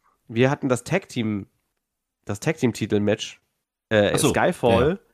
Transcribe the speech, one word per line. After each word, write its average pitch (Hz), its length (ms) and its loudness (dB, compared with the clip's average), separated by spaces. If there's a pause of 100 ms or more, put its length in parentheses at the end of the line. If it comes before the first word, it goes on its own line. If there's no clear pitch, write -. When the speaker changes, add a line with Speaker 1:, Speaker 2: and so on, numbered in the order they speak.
(300)
Speaker 1:
Wir 123 200 2
hatten 143 200 -2
das 123 160 -2
Tag 185 240 -4
Team, 107 380 -4 (760)
das 104 160 -8
Tag - 180 -4
Team 120 140 0
Titel 104 300 -2
Match, - 400 -4 (480)
äh, 104 240 4
Speaker 2:
Ach - 60 0
so. 139 100 2
Speaker 1:
Skyfall, 123 600 2 (220)